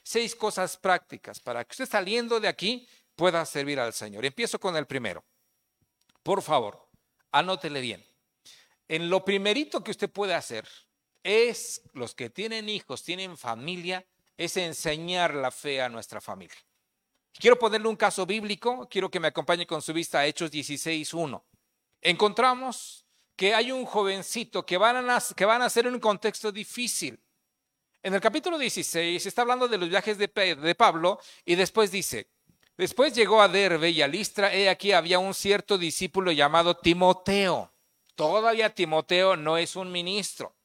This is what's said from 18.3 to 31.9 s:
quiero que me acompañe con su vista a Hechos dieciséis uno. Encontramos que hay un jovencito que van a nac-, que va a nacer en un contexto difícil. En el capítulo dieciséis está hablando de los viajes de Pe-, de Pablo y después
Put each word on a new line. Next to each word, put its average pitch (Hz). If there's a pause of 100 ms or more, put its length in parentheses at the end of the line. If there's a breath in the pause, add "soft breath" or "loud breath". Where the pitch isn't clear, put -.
quiero 185
que 185
me 160
acompañe 170
con 156
su 165
vista 160
a 143
Hechos 156
dieciséis 147
uno. 156 (560)
Encontramos 226 (320)
que 196
hay 233
un 262
jovencito 196
que 175
van 226
a 254
nac-, 247
que -
va 214
a 247
nacer 240
en 247
un 240
contexto 214
difícil. 196 (800)
En 190
el 196
capítulo 302
dieciséis 170
está 214
hablando 247
de 220
los 175
viajes 196
de 202
Pe-, 185
de 156
Pablo 180 (240 loud breath)
y 170
después 190